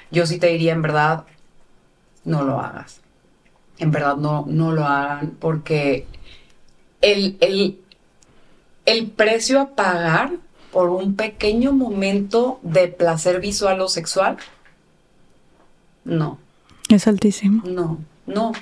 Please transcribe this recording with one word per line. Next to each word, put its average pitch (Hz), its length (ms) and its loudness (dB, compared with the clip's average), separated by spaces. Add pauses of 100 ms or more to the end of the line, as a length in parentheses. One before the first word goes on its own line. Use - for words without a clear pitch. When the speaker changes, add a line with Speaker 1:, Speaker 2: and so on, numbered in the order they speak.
(100)
Speaker 1:
yo 165 160 2
sí 175 140 -2
te 175 80 4
diría, 165 240 2
en 160 100 -2
verdad, 151 420 0 (1000)
no 156 180 0
lo 131 160 -2
hagas. - 420 -12 (800)
En 156 140 2
verdad, 143 240 0
no, 147 320 -2
no 160 240 0
lo 156 120 0
hagan, 143 540 -4
porque 156 720 -2 (920)
el, 196 380 2
el, 190 380 0 (1080)
el 226 280 0
precio 226 480 2
a 277 160 -2
pagar 180 560 0 (400)
por 180 160 2
un 190 280 -2
pequeño 220 560 0
momento 208 920 0
de 175 260 2
placer 180 520 0
visual 196 420 0
o 185 60 -2
sexual, 190 500 -2 (1700)
no. 151 340 -2 (500)
Speaker 2:
Es 208 180 6
altísimo. 208 600 2
Speaker 1:
No, 170 320 -4 (280)
no. 226 360 -2